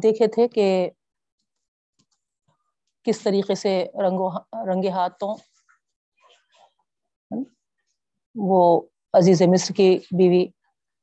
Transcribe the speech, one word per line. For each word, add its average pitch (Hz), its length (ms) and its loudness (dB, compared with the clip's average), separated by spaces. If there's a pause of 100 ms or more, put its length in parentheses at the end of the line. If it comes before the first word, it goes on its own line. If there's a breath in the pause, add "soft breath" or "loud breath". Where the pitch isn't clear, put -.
دیکھے 220 240 2
تھے 226 220 0
کہ 190 420 0 (2000)
کس - 180 -4
طریقے 196 340 -2
سے 190 400 -4
رنگو-، 185 480 -4 (300)
رنگے 185 180 -2
ہاتھوں 185 460 -6 (3000)
وہ 185 480 2 (300)
عزیز 185 300 4
مصر 180 320 2
کی 185 240 4 (180)
بیوی 180 300 2 (560)